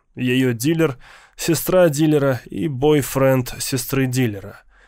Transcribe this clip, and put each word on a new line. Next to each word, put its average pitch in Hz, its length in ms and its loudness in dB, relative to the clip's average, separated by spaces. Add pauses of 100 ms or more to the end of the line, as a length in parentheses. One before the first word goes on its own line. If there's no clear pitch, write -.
(160)
Ее 127 380 0
дилер, 147 440 0 (380)
сестра 170 540 2
дилера 143 560 2
и 180 220 -6
бойфренд 135 920 0
сестры 135 460 -4
дилера. 107 560 -4 (260)